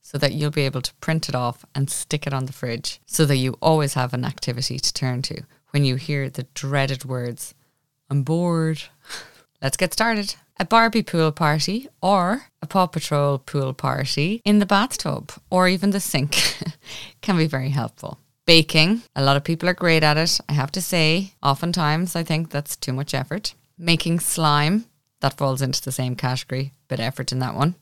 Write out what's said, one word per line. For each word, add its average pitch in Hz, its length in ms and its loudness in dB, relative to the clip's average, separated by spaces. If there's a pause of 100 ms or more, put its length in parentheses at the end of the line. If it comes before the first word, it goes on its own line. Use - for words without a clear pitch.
so - 100 -6
that 143 140 0
you'll 147 180 -2
be 147 120 -2
able 135 200 -2
to - 200 -6
print 160 260 -2
it 135 80 -4
off 123 300 -4 (100)
and 139 140 0
stick - 360 -4
it 139 80 -4
on 131 120 -2
the 131 80 -10
fridge - 520 -8
so - 200 2
that 143 100 4
you 127 260 -2
always 156 340 2
have 127 180 -2
an 123 100 -4
activity 123 560 -6
to - 140 -2
turn 127 280 -4
to - 200 -8 (300)
when 143 120 2
you 127 140 2
hear 139 320 -4
the 127 240 -10
dreaded 139 500 -2
words, 123 500 -8 (560)
"I'm 139 140 0
bored." 160 600 0 (380)
<laughs> - 400 -20
Let's 135 140 -2
get 180 160 0
started. 220 440 -2 (260)
A - 20 0
Barbie 226 400 4
pool 160 300 2
party 165 560 0 (120)
or 190 420 2 (180)
a 156 60 -14
Paw 185 200 2
Patrol 143 500 0
pool 135 360 -4
party 143 720 -2
in 208 140 6
the 208 60 2
bathtub - 680 -2 (160)
or 180 180 4
even 190 220 2
the 202 100 0
sink 143 380 0 (500)
<laughs> - 340 -18
can 196 140 0
be 160 100 4
very 135 260 -2
helpful. - 460 -4 (280)
Baking, 165 560 6 (120)
a 139 80 -2
lot 139 140 6
of 143 80 0
people 165 240 -2
are 180 160 0
great 160 200 4
at 151 120 6
it, 165 320 0
I 143 60 -2
have 143 180 0
to 185 100 -6
say. 170 520 0 (100)
Oftentimes, 170 720 0
I 170 80 -2
think 160 260 -2
that's - 280 -6
too - 160 -4
much 139 200 -4
effort. 135 420 -4 (220)
Making 170 440 0
slime, 156 640 2 (340)
that 135 180 -2
falls 135 240 -2
into 131 200 -2
the - 100 -8
same 123 240 -4
category, 131 560 -4 (160)
bit 127 120 -6
of 113 60 -2
effort 127 280 -6
in 127 60 -2
that 127 160 -4
one. 156 260 0